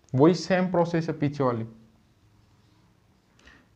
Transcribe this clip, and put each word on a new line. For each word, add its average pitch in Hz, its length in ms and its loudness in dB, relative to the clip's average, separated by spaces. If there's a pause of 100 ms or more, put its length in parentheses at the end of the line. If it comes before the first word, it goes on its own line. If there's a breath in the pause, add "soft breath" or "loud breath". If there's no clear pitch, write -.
(140)
वही 156 200 6
same 180 360 -2
process 170 380 -2
है 156 100 -6
पीछे 147 260 -2
वाली। 117 220 -2 (2000 soft breath)